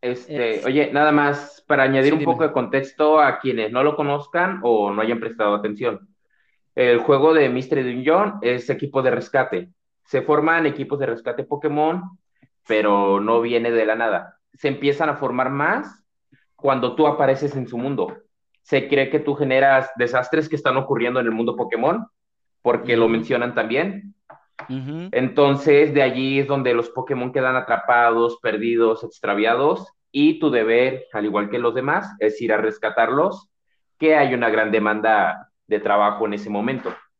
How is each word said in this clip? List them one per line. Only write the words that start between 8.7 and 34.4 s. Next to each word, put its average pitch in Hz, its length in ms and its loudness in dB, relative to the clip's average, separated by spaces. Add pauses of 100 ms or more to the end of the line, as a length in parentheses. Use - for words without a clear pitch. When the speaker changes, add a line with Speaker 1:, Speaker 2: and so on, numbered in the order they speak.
Speaker 1:
de 127 100 2
rescate. 117 600 -4 (340)
Se - 160 -2
forman 160 460 2
equipos 139 320 -6
de 135 80 -2
rescate 120 360 -6
Pokémon, 151 600 -2 (640)
pero 101 520 2
no 113 220 2
viene 117 300 0
de 113 160 2
la 110 80 2
nada. 110 440 -4 (140)
Se - 140 -6
empiezan 143 420 0
a 143 80 -4
formar 127 320 -2
más 165 540 -4 (520)
cuando 127 400 -2
tú 151 120 4
apareces 143 480 0
en 127 120 -6
su 123 100 -10
mundo. 123 380 -4 (460)
Se - 260 -2
cree 139 220 2
que 151 100 0
tú 147 160 -2
generas 135 600 2
desastres 127 520 -2
que 156 80 -4
están 139 220 -2
ocurriendo 127 420 -2
en 120 60 0
el 113 60 0
mundo 117 240 -2
Pokémon, 131 520 -2 (540)
porque 120 340 0
lo 113 100 4
Speaker 2:
Ujú. 113 80 4
Speaker 1:
mencionan 120 420 -2
también. 135 580 -4 (560)
Speaker 2:
Ujú. 147 420 -8
Speaker 1:
Entonces, 143 840 4
de 143 80 4
allí 131 380 0
es 139 80 0
donde 135 260 0
los 117 160 0
Pokémon 123 420 -6
quedan 127 240 0
atrapados, 117 840 2
perdidos, 113 640 0
extraviados, 117 840 0 (240)
y 151 280 2
tu 156 100 0
deber, 123 640 2
al 104 120 -4
igual 104 240 -2
que 123 100 -4
los 120 160 -2
demás, 147 440 -4
es 107 220 -2
ir 110 120 -2
a 107 40 2
rescatarlos, 113 920 -2 (500)
que 156 160 4
hay 139 180 2
una 117 160 0